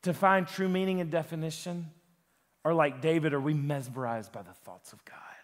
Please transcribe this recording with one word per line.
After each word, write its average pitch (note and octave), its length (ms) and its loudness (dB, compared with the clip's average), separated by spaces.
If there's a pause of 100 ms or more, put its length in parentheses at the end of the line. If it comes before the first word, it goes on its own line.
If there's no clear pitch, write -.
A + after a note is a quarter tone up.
to F3+ 100 0
find F#3+ 340 4
true F#3+ 220 -2
meaning F#3 320 2
and D#3+ 100 -4
definition? D#3+ 800 -4 (720)
Or D#3+ 100 2
like D3 280 2
David, D#3+ 320 4
are C#3 80 2
we D3+ 120 2
mesmerized B2+ 800 -2
by G#2+ 100 -12
the F#2+ 120 -18
thoughts - 400 -20
of - 120 -20
God? - 140 -20 (240)